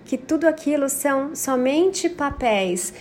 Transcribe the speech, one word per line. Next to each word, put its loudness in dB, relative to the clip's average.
que -4
tudo 0
aquilo 2
são -2
somente 2
papéis. -2